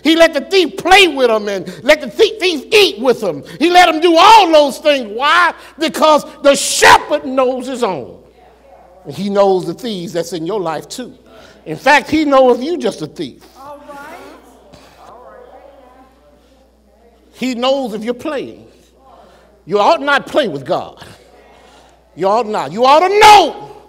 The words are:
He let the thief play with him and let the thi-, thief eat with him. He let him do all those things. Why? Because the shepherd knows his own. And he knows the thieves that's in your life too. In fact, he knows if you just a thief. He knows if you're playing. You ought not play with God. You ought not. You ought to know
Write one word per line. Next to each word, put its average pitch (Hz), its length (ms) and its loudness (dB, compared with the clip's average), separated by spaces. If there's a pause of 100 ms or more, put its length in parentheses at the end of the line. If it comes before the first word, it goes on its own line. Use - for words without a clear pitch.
He 320 120 2
let 330 160 4
the 285 100 -6
thief 349 360 -2
play 370 300 4
with 269 200 0
him 214 220 -2
and 185 340 -10
let 294 180 0
the 269 60 -12
thi-, 381 300 -2
thief 330 340 -4
eat 370 280 2
with 254 200 -2
him. 190 240 -6 (140)
He 339 140 0
let 359 180 6
him 311 100 -2
do 339 160 2
all 392 360 6
those 294 260 2
things. 277 340 -2
Why? 311 440 0 (240)
Because 311 440 2 (200)
the 277 120 4
shepherd 302 720 0
knows 262 400 -2
his 262 160 -8
own. 151 420 -8 (840)
And 143 100 -14
he 202 160 -6
knows 196 340 2
the 165 80 -8
thieves 180 400 -10
that's 165 200 -6
in 160 120 -8
your 202 140 -6
life 160 280 -8
too. 240 300 -16 (480)
In 151 120 -12
fact, 269 340 0
he 311 140 -2
knows 262 340 2
if 247 40 -8
you 330 140 -6
just 226 240 -6
a 151 60 -10
thief. - 360 -14 (4000)
He 254 220 -8
knows 254 400 -4
if 214 80 -10
you're 240 100 -4
playing. 240 540 -12 (1000)
You 190 140 -2
ought 285 200 2
not 277 280 -2
play 294 200 -2
with 139 160 -8
God. 123 400 -6 (1120)
You 170 120 -4
ought 220 180 0
not. 175 260 -6
You 226 140 -2
ought 285 140 6
to 381 200 2
know 415 680 4